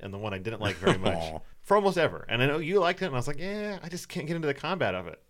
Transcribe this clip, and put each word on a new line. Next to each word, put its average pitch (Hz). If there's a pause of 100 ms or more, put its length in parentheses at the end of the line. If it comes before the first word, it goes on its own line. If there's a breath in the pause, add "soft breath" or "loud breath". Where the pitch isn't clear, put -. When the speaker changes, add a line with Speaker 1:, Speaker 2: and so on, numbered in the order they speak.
Speaker 1:
and 98
the 98
one 104
I 95
didn't 104
like 101
very 92
Speaker 2:
<laughs> -
Speaker 1:
much 92
Speaker 2:
Aw. 80 (240 soft breath)
Speaker 1:
for 202
almost 196
ever. 139
And 120
I 131
know 147
you 170
liked 180
it, 190
and 143
I 127
was 120
like, 147
"Yeah, 202
I -
just 175
can't 160
get 165
into 160
the 139
combat 147
of 90
it." 80